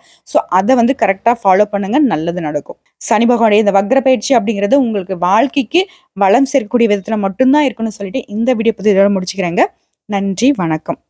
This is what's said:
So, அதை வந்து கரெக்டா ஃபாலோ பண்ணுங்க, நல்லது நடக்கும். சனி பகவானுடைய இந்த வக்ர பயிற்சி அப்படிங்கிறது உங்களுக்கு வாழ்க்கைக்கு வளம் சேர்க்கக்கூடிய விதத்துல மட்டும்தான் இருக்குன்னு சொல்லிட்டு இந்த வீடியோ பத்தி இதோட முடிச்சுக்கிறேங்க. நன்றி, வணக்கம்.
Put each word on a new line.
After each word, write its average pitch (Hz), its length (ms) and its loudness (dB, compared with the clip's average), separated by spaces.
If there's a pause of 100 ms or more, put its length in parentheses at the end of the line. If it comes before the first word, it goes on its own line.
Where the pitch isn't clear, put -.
(220)
So, - 260 -2
அதை 196 260 2
வந்து 233 240 2
கரெக்டா 202 360 0 (100)
ஃபாலோ 196 180 4
பண்ணுங்க, 202 360 -2
நல்லது 170 420 -2
நடக்கும். 151 360 -6 (200)
சனி 226 280 0
பகவானுடைய 226 280 2
இந்த 208 200 2
வக்ர 208 280 2
பயிற்சி 262 360 0
அப்படிங்கிறது 202 380 -2
உங்களுக்கு 208 440 -2
வாழ்க்கைக்கு 247 720 0 (240)
வளம் 202 400 2
சேர்க்கக்கூடிய 233 400 0
விதத்துல 208 260 -4
மட்டும்தான் 254 440 0
இருக்குன்னு 226 300 -4
சொல்லிட்டு 202 400 -8
இந்த 226 220 0
வீடியோ 220 200 0
பத்தி 202 180 0
இதோட 196 160 4
முடிச்சுக்கிறேங்க. 185 560 -2 (400)
நன்றி, 202 520 0
வணக்கம். 160 420 -4 (120)